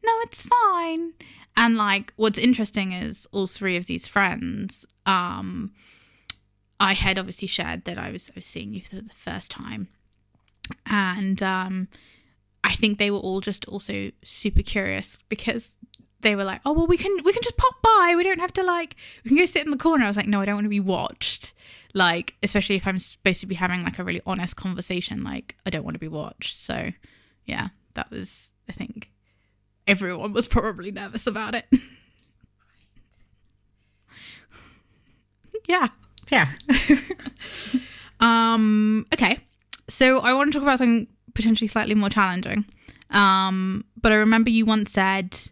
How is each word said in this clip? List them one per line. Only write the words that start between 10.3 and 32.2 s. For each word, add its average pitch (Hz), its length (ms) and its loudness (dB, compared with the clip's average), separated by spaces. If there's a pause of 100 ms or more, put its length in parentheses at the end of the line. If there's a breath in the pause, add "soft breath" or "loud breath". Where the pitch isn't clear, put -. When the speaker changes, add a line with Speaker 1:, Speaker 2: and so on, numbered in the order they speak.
Speaker 1:
And, 190 560 0
um, 190 460 -4 (760 soft breath)
I 190 100 2
think 208 240 2
they 202 120 2
were 202 80 0
all 190 220 -2
just 196 260 -8
also 196 440 -8 (120)
super - 400 2
curious 190 560 -4 (100)
because 226 440 -6 (480)
they 214 160 2
were 196 80 -2
like, 190 200 -4
"Oh, 285 80 0
well, 330 140 2
we 349 100 4
can, 381 280 -2
we 381 80 4
can 466 100 0
just 466 140 -6
pop 508 260 0
by. 392 340 6
We 349 80 2
don't 370 160 0
have 359 140 -4
to, 381 80 0
like, 339 340 -2 (280 loud breath)
we 233 40 -8
can 269 100 6
go 359 80 6
sit 302 180 -2
in 302 60 -4
the 285 60 0
corner." 294 280 4
I 208 40 0
was 202 80 -2
like, 202 120 -2
"No, 208 120 2
I 196 40 0
don't 202 120 0
wanna 208 120 -2
be 208 120 0
watched." - 720 -4 (420 loud breath)
Like, 175 480 2
especially 202 340 0
if 185 100 -4
I'm 190 120 -2
supposed - 420 -4
to 190 60 -12
be 180 100 -6
having, 180 260 -2
like, 175 160 -6
a 185 60 -6
really 175 220 -6
honest 180 300 -6
conversation, 180 680 -6
like, - 340 -10 (100)
I 196 40 -6
don't 160 140 -6
wanna 160 140 -10
be 160 100 -12
watched. 156 480 -12
So, - 360 -8 (520 soft breath)
yeah, - 240 -4 (260)
that - 160 -8
was, - 420 -16 (160)
I - 40 -14
think - 380 -14 (760)
everyone 190 460 -2
was 233 160 0
probably 202 440 0
nervous 196 340 -8
about 220 280 -6
it. 220 180 -6
<laughs> 262 60 4 (4000 loud breath)